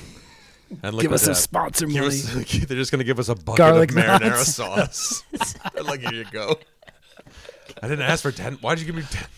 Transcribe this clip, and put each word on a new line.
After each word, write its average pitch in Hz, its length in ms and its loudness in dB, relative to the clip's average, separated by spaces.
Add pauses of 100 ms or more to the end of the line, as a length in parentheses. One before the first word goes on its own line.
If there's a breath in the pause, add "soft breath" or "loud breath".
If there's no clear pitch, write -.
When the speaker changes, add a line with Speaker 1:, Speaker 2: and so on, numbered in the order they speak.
(840 loud breath)
Speaker 1:
And 104 100 -6
Speaker 2:
Give 147 180 0
Speaker 1:
Liquid - 40 0
Speaker 2:
us - 80 2
some 98 100 2
Speaker 1:
Death. - 80 0
Speaker 2:
sponsor - 460 -2
Speaker 1:
Give 143 180 0
us, 139 280 -2
Speaker 2:
money. 123 120 -6
Speaker 1:
<laughs> - 200 0
they're 131 120 -4
just 131 140 -2
gonna 131 120 0
give 120 160 0
us 123 80 -2
a 117 80 0
bucket 110 220 -4
Speaker 2:
Garlic 165 320 8
Speaker 1:
of - 80 -2
marinara - 320 6
Speaker 2:
knots. 131 260 2
Speaker 1:
sauce. - 720 -4
Speaker 2:
<laughs> - 440 -8
Speaker 1:
They're 156 100 -6
like, 143 160 -6
"Here 120 140 -6
you 113 180 -8
go." 107 240 -2 (1300 loud breath)
I 113 60 -6
didn't 143 160 -2
ask 165 160 2
for 139 100 -2
ten. 113 220 -8
Why'd 156 260 -2
you 160 60 -8
give 165 100 -6
me 165 60 -6 (100)
ten, - 160 -6 (100)